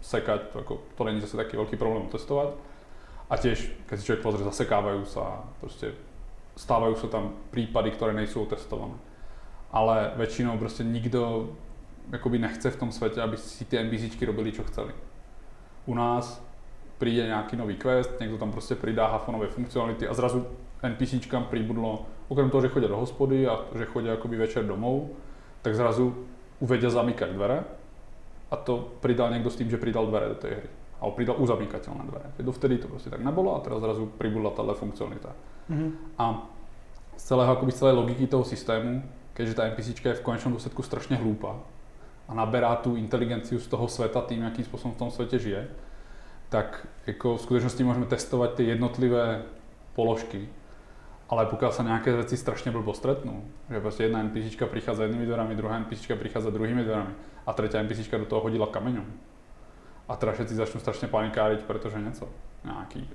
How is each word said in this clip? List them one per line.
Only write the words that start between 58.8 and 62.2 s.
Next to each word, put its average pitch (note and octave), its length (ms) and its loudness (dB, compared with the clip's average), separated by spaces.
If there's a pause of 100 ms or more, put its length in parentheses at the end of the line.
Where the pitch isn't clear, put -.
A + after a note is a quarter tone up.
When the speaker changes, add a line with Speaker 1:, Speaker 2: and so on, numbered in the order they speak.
Speaker 1:
A G#2+ 60 -4
teda A2 160 2
všetci A2+ 240 -2
začnou A2 240 0
strašně - 280 -2
panikářit, G#2+ 560 4
protože G#2+ 380 -4
něco, - 260 -6 (360)